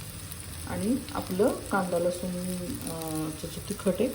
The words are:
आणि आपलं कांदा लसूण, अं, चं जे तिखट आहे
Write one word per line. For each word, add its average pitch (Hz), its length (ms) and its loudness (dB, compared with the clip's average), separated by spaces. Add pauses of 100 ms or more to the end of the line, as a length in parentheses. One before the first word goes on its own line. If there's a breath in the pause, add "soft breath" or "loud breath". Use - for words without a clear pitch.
(680)
आणि 190 280 2 (180)
आपलं 190 340 4 (240)
कांदा 180 260 4
लसूण, 175 320 2 (600)
अं, 160 400 -2 (120)
चं 165 40 -4
जे - 220 -8
तिखट 196 320 2
आहे 247 140 4